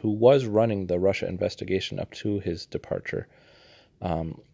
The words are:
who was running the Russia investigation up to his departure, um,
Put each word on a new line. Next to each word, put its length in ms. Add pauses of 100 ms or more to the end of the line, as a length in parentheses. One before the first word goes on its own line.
who 100
was 340
running 420
the 120
Russia 280
investigation 720
up 120
to 280
his 260
departure, 600 (760)
um, 400 (120)